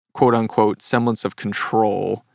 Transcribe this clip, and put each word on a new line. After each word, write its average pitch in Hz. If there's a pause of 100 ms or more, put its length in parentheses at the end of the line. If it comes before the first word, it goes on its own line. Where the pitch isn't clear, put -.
(140)
quote 123
unquote 110
semblance 117
of 101
control, 101 (120)